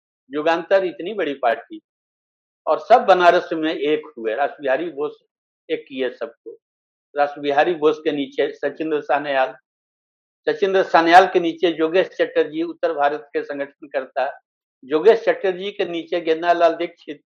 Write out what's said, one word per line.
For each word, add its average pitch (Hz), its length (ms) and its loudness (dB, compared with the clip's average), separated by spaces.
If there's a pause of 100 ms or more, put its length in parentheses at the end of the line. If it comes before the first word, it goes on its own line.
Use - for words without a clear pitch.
(300)
युगांतर 165 540 0
इतनी 175 300 -6
बड़ी 156 200 -4
पार्टी, 117 460 -2 (840)
और 151 120 0
सब 226 260 4
बनारस 180 480 4
में 160 220 -4
एक 151 440 -4
हुए। 143 160 -4
रास 139 260 -4
बिहारी 143 300 -2
बोस 147 340 -8 (460)
एक 156 180 -6
किए 131 220 -4
सबको, - 480 -14 (580)
रास 143 220 0
बिहारी 147 360 0
बोस 151 240 0
के 156 140 -4
नीचे 143 400 -4
सचिंद्र 151 480 -4
सान्याल, 143 560 -2 (920)
सचिंद्र 190 340 0
सान्याल 170 440 6
के 185 140 0
नीचे 170 280 -2
योगेश 165 400 0
चटर्जी, 160 540 -2
उत्तर 170 300 -4
भारत 147 400 -2
के 156 100 -4
संगठनकर्ता, 139 960 -8 (440)
योगेश 156 400 2
चटर्जी 190 480 -2
के 202 120 -4
नीचे 170 360 -6
गेंदालाल 165 540 0
दीक्षित, 160 560 -10